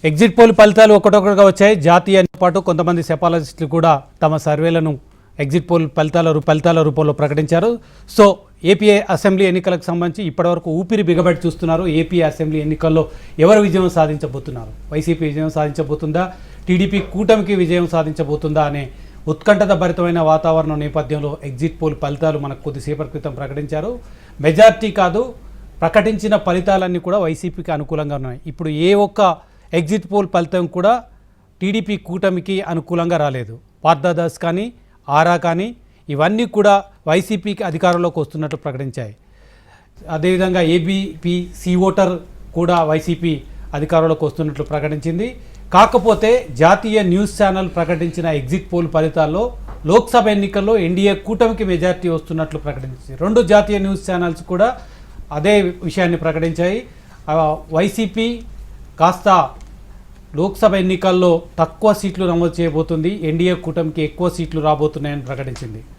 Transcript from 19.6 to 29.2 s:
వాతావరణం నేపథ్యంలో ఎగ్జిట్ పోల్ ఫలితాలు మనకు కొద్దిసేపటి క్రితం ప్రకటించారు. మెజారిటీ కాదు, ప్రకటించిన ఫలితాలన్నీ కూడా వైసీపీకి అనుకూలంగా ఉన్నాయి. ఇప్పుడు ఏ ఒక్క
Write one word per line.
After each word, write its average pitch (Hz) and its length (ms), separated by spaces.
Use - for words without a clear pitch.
వాతావరణం 156 600
నేపథ్యంలో 147 640
ఎగ్జిట్ 143 380
పోల్ 156 200
ఫలితాలు 151 360
మనకు 139 240
కొద్దిసేపటి 147 460
క్రితం 143 260
ప్రకటించారు. 147 640
మెజారిటీ 196 500
కాదు, 202 440
ప్రకటించిన 208 560
ఫలితాలన్నీ 185 600
కూడా 180 200
వైసీపీకి 170 540
అనుకూలంగా 147 440
ఉన్నాయి. 127 300
ఇప్పుడు 160 220
ఏ 160 260
ఒక్క 196 420